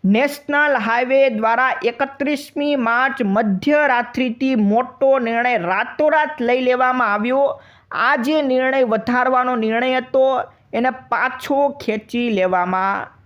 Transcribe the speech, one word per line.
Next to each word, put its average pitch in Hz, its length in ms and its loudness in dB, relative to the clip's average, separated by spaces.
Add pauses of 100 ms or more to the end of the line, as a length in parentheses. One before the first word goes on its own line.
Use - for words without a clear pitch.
નેશનલ 285 720 0
હાઈવે 247 600 2
દ્વારા 226 360 2 (100)
એકત્રીસમી 285 920 -2
માર્ચ 247 480 0
મધ્યરાત્રિથી 240 1300 0
મોટો 226 520 0 (100)
નિર્ણય 240 440 0
રાતોરાત 302 760 0
લઈ 247 240 0
લેવામાં 254 480 0
આવ્યો. 240 300 0 (600)
આ 277 120 2
જે 269 260 0
નિર્ણય 262 440 0
વધારવાનો 247 720 0
નિર્ણય 233 440 0
હતો, 262 240 0 (480)
એને 247 180 0 (180)
પાછો 254 500 -2 (240)
ખેંચી 233 480 -4
લેવામાં 185 760 -2 (160)